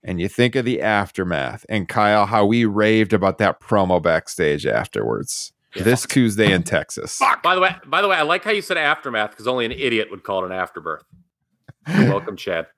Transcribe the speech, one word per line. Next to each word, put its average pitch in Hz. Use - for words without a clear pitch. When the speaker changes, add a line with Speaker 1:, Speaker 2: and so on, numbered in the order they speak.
Speaker 1:
and 92
you 92
think 123
of 123
the 120
aftermath 90
and 92
Kyle, 104
how 104
we 117
raved 107
about 95
that 101
promo 90
backstage 78
afterwards, 55
Speaker 2:
Yeah. 95
Speaker 1:
this 120
Tuesday 107
in 90
Texas. -
Speaker 2:
Fuck. -
By 175
the -
way, 180
by 160
the 202
way, 190
I 160
like 170
how 214
you 208
said 175
aftermath 123
'cause 110
only 127
an 113
idiot 117
would 95
call 95
it 92
an 92
afterbirth. 82
You're 196
Speaker 1:
<laughs> -
Speaker 2:
welcome, 101
Chad. 82